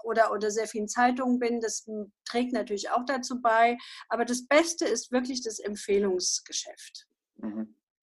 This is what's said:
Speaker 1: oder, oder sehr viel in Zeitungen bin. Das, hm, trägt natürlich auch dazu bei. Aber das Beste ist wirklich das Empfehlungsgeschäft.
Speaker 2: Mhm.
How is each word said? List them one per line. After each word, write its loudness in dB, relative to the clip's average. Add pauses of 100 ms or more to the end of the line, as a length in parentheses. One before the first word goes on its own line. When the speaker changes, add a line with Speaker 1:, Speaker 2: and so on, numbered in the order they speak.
Speaker 1:
oder, 4
oder -2
sehr -2
viel -4
in -4
Zeitungen 2
bin. 0
Das, -6
hm, -8 (120)
trägt -2
natürlich -4
auch 0
dazu -4
bei. 6 (320)
Aber 0
das -4
Beste 4
ist -2
wirklich 0
das -8
Empfehlungsgeschäft. -2 (300)
Speaker 2:
Mhm. -8 (280)